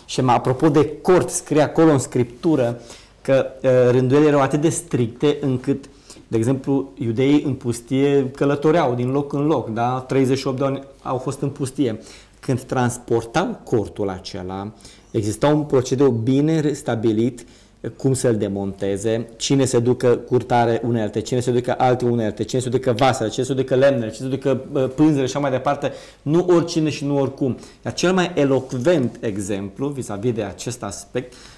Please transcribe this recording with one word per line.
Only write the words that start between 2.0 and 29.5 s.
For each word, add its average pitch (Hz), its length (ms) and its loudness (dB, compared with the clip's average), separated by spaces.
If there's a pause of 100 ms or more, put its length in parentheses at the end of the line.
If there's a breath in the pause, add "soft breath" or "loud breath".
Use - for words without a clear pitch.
că, 135 240 4 (160)
uh, 131 80 2 (200)
rânduielile 131 380 4
erau 143 120 4
atât 135 200 0
de 160 80 2
stricte 143 720 -2
încât, 135 440 -2 (440 loud breath)
de - 80 -2
exemplu, 135 580 0
iudeii 131 480 2
în 139 120 -2
pustie 131 760 0
călătoreau 143 640 2
din 123 160 -2
loc 139 220 -2
în 143 140 0
loc, 147 220 0
da? 120 320 -2
Treizeci 131 380 0
și - 80 -6
opt 131 120 -4
de 139 60 -2
ani 135 180 -2 (200)
au 131 160 -6
fost 127 220 -8
în 143 100 -4
pustie. 127 500 -4 (400 loud breath)
Când 127 220 -2
transportau 127 1040 -2
cortul 104 440 -2
acela, 95 640 -8 (380 loud breath)
exista 107 380 0
un 151 160 2
procedeu 135 460 2
bine 139 600 2
stabilit, 117 760 -2 (500 loud breath)
cum 135 180 0
să-l 123 220 2
demonteze, 101 1000 -2
cine 139 280 0
se 127 140 2
ducă 120 380 2
curtare 120 680 0
unelte, 113 360 -2
cine 127 200 -2
se 120 100 -2
ducă 123 280 0
alte 127 260 2
unelte, 117 400 -2
cine 127 160 -4
se 120 80 -4
ducă 123 240 0
vasele, 117 360 0
cine 127 160 -4
se 131 100 -4
ducă 127 200 -2
lemnele, 127 360 2
cine 131 180 -10
se 131 80 -4
ducă, 131 240 -2 (120)
uh, 131 220 0
pânzele 151 320 4
și 123 40 -2
așa 143 80 -4
mai 143 120 0
departe, 131 420 -2 (300 loud breath)
nu 170 240 2
oricine 160 440 2
și - 140 -6
nu 143 140 0
oricum. 135 400 -2 (260 loud breath)
Iar - 100 -6
cel 175 180 0
mai 180 220 0
elocvent 135 840 0
exemplu 101 680 -6